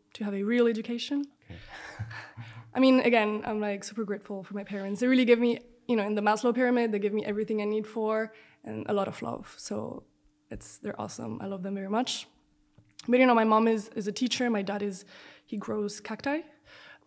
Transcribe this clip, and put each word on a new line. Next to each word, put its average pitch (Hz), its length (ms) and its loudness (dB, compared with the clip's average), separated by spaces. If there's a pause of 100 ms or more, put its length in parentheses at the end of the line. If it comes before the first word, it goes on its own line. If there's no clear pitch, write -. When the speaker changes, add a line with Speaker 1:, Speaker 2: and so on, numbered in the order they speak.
(140)
Speaker 1:
to 220 100 -8
have 202 100 -4
a 196 80 -2
real 233 240 4
education. 233 580 -2 (200)
Speaker 2:
Okay. - 140 -16 (520)
<laughs> - 640 -16
Speaker 1:
I 247 60 2
mean, 262 200 8
again, 214 440 4
I'm, 214 160 -4
like, 202 240 -4
super 214 200 -6
grateful 202 400 -8
for 196 100 -14
my 202 100 -6
parents. 196 360 -6
They 247 80 2
really 254 160 6
gave 233 140 8
me, 240 200 2 (300)
you 240 80 4
know, 208 80 2
in 214 100 -2
the 208 80 0
Maslow 214 320 4
pyramid, 247 380 2
they 208 60 0
gave 202 140 0
me 214 120 -2
everything 214 380 -2
I - 20 -2
need 214 220 -2
for 220 460 -2 (320)
and 110 240 -8
a - 40 0
lot 196 160 0
of - 140 -10
love. - 340 -8
So - 480 -8 (460)
it's, - 280 -12
they're - 220 -10
awesome. - 400 -8
I 196 60 -8
love 196 160 -8
them 196 120 -6
very 196 140 -8
much. 226 380 -4 (840)
But, 247 120 6
you 262 60 8
know, 247 80 8
my 220 100 6
mom 220 240 6
is, 220 280 0
is 196 120 -4
a 208 40 -4
teacher. 240 380 0
My 208 120 0
dad 202 200 -4
is, 196 220 -6 (420)
he 220 100 -8
grows 208 440 -4
cacti. 277 400 -4 (680)